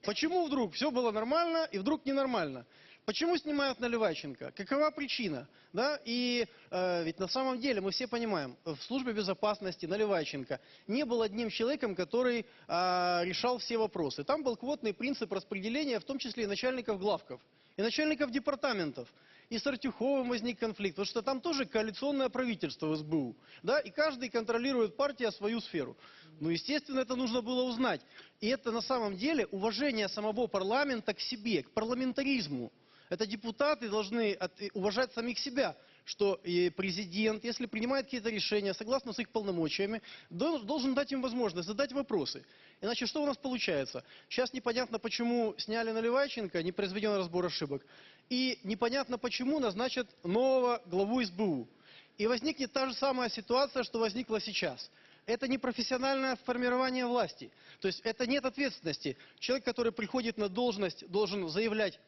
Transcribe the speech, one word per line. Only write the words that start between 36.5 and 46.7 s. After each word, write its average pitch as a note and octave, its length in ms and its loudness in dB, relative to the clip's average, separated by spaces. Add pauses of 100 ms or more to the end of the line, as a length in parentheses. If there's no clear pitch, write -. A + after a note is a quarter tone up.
президент, G3 760 -2
если A#3+ 200 -4
принимает A#3+ 400 -2
какие-то A#3 240 -4
решения G3+ 440 0
согласно A#3 400 -2
с - 60 -6
их A3 100 -4
полномочиями, G3 720 0 (280)
дол-, C4+ 340 0
должен C4 300 0
дать C#4 200 0
им C4 80 -2
возможность A3 480 0
задать A#3+ 240 -2
вопросы. F#3+ 500 -2 (380)
Иначе A3+ 240 -2
что D4 180 0
у - 20 2
нас C#4+ 120 0
получается? D#3+ 640 -2 (260)
Щас - 220 0
непонятно, A#3 480 -2
почему A#3 580 0
сняли A3+ 340 -2
Наливайченко, A3+ 720 0
не F3 120 -2